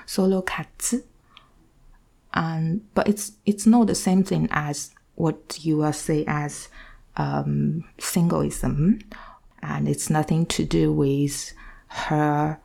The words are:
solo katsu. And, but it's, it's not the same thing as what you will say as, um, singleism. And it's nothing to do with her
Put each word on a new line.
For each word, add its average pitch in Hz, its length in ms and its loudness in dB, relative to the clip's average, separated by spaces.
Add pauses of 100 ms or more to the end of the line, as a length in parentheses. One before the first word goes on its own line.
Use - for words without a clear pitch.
solo 190 360 2
katsu. - 600 -6 (1300)
And, 160 480 -2 (120)
but - 140 2
it's, - 260 0 (120)
it's 202 200 0
not 226 220 6
the 170 80 0
same 190 280 2
thing 160 280 0
as 147 400 -4 (240)
what - 460 -4
you 156 160 0
will 151 160 2
say 151 340 -2
as, 147 420 -4 (480)
um, 71 680 0 (140)
singleism. 160 1040 0 (640)
And 147 260 -2
it's - 200 -2
nothing 160 380 2
to - 160 0
do 156 300 2
with 143 600 0 (340)
her 151 760 -2